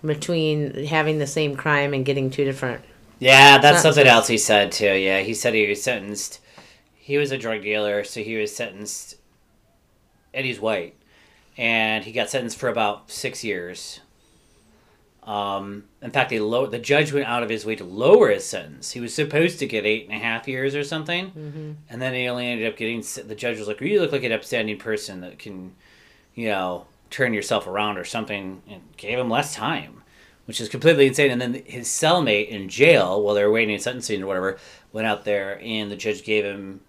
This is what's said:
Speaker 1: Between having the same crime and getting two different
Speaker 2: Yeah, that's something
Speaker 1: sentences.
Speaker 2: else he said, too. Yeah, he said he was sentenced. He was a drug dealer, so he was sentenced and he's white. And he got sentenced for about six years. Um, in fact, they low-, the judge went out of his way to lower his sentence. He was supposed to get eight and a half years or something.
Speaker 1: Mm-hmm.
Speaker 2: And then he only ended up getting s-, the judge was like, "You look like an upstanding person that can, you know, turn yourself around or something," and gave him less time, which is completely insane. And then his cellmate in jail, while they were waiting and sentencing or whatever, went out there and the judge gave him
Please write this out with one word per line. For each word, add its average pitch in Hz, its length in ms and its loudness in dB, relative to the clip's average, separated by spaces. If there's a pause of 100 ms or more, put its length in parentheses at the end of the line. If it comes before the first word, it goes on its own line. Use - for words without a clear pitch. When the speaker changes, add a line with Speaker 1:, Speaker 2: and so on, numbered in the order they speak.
Speaker 1:
Between 151 800 -2
having 156 320 0
the 143 80 -2
same 143 300 -2
crime 143 360 0
and 131 140 -2
getting 135 240 0
two 139 140 -2
different 131 380 -4 (360)
Speaker 2:
Yeah, 135 400 12
that's 151 240 10
something 147 220 8
Speaker 1:
sentences. 127 120 10
Speaker 2:
else 110 120 4
he 113 100 2
said, 101 340 4
too. 101 220 2
Yeah, 95 260 2
he 107 140 -4
said 117 200 0
he 107 140 4
was 101 140 -2
sentenced. 104 580 -6 (540)
He 143 240 -4
was 143 140 -2
a 131 60 -6
drug 110 240 -6
dealer, 104 420 -2
so 110 180 -10
he 113 140 -8
was 107 180 -4
sentenced 104 640 -12 (1160)
and 135 140 -4
he's 113 140 -6
white. 101 340 -2 (640)
And 110 460 0
he 117 80 -14
got 117 180 -4
sentenced 120 260 -4
for 131 140 -4
about 107 400 -2
six - 340 -8
years. 90 560 -8 (1200)
Um, 101 600 -6 (160)
in 120 120 -12
fact, 131 180 0
they 117 80 -2
low-, 117 280 0
the 113 120 -8
judge 147 340 0
went 139 140 -2
out 120 160 -2
of 110 80 -6
his 107 160 -6
way 110 100 -4
to 101 80 -14
lower 123 460 4
his 98 160 -2
sentence. 76 460 -12
He 123 80 -10
was 117 140 -8
supposed 156 440 -2
to 139 80 -4
get 107 180 -4
eight 107 240 0
and 107 60 -12
a 104 40 -8
half 113 300 -6
years 135 260 -4
or 147 80 -4
something. 165 440 -6
Speaker 1:
Mm-hmm. 156 440 -14 (200)
Speaker 2:
And 117 120 -12
then 127 120 -4
he 127 140 -2
only 123 180 -4
ended 117 260 -4
up - 60 -16
getting 113 220 -4
s-, - 160 -12
the 110 180 -12
judge 113 240 -4
was 104 100 -8
like, 104 140 -8
"You 196 180 2
look 160 120 0
like 127 120 -2
an 117 80 0
upstanding 110 460 -4
person 104 420 -8
that 90 180 -18
can, 92 360 -16 (600)
you 117 140 -6
know, 92 380 -4 (240)
turn 120 240 0
yourself 104 320 -2
around 101 320 -4
or 87 60 -10
something," 98 640 -8
and 98 120 -20 (160)
gave 113 220 -6
him 123 100 -2
less 139 260 -2
time, 110 480 -6 (440)
which 107 140 -8
is 110 100 -8
completely 139 380 6
insane. 135 240 4
And 123 80 0
then 123 140 -4 (120)
his 123 220 -12
cellmate 139 600 2
in 98 220 -10
jail, 107 520 4
while 104 120 2
they 101 100 2
were 104 80 4
waiting 110 220 2
and 92 80 -6
sentencing 113 400 -4
or 95 40 -6
whatever, 95 320 -2 (340)
went 110 140 -4
out 104 200 -2
there 98 360 -2
and 107 280 -4
the 101 60 -8
judge 101 280 -6
gave 107 220 2
him 98 420 -10